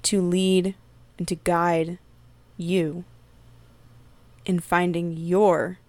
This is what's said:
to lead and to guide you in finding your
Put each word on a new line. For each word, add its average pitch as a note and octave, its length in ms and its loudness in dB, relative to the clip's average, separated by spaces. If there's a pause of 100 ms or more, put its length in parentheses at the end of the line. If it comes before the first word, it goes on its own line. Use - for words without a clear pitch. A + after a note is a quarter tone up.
to G3+ 160 2
lead F#3 540 2 (440)
and F3 100 -6
to F3+ 80 -4
guide E3+ 600 0 (580)
you F3 480 -2 (1400)
in F3+ 120 0
finding F3 540 -2
your F3 680 2 (100)